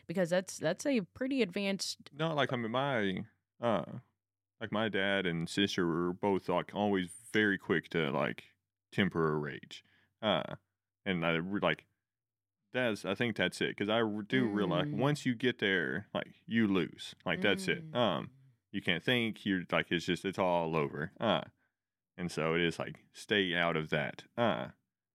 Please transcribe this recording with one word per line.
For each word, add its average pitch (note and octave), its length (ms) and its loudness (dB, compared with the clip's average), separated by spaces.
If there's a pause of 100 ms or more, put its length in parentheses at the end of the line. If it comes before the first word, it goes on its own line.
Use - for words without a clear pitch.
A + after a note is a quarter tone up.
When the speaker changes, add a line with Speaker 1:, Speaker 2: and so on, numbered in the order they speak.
Speaker 1:
because E3+ 220 0
that's, F#3 300 -2
that's D#3+ 260 -2
a C4+ 160 2
pretty C4 400 -4
advanced G3 580 -2 (140)
Speaker 2:
No, D#3 220 -2
like, C3 180 2
I B2+ 40 -2
mean, A2+ 140 -4
my, A2 540 0 (340)
uh, A2 260 0 (760)
like, G#2+ 100 -8
my G#2+ 200 0
dad G2 340 2
and E2+ 240 0
sister G2 380 2
were E2+ 260 0
both, F#2+ 380 0
like, F2 240 0
always G2 360 0 (220)
very G#2 240 4
quick E2+ 340 0
to, D#2+ 200 0
like, C#2 340 -2 (480)
temper E2 400 2
a D2+ 60 0
rage. - 440 -10 (380)
Uh, G2 360 0 (500)
and F2+ 180 0
I E2 120 2
re-, F#2 260 -2
like, D#2+ 240 0 (880)
that's, A#2 320 -2
I G2 80 0
think A#2+ 220 0
that's F2+ 260 0
it, D2 120 0
'cause G2+ 140 -2
I A2 120 2
re-, G#2+ 280 0
do C3 180 2
realize F#2 420 2
Speaker 1:
Mm. G#2 100 -4
Speaker 2:
once C#3+ 260 0
you B2+ 100 0
get A#2+ 240 -2
there, F#2 540 0
like, - 220 -6 (120)
you A2+ 200 4
lose. - 480 0 (100)
Like, F2 160 0
that's G2+ 260 2
it. D#2+ 260 -2
Speaker 1:
Mm. - 40 -4
Speaker 2:
Um, F2 340 0 (420)
you G2 100 -4
can't F2 200 0
think. A#2 440 0
You're, F#2 260 2
like, E2 180 0
it's E2+ 140 2
just, F2+ 220 -2
it's F#2 120 -4
all E2+ 380 2
over. D2+ 420 -2
Uh, G2+ 260 2 (720)
and F2 120 -6
so D#2+ 240 0
it E2+ 60 2
is, E2+ 180 0
like, - 360 -10
stay F#2+ 420 0
out E2+ 200 2
of D#2 120 -2
that. D2+ 360 -2 (120)
Uh, E2+ 320 0 (460)